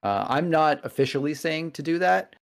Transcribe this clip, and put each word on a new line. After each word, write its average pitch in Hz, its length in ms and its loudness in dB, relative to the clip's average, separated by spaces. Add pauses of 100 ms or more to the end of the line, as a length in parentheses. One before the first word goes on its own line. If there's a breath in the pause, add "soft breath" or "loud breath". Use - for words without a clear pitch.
Uh, 101 240 -2
I'm 160 240 -2
not 156 340 2
officially 139 480 0
saying 160 380 -4
to 156 100 -14
do 165 160 -2
that. 180 460 0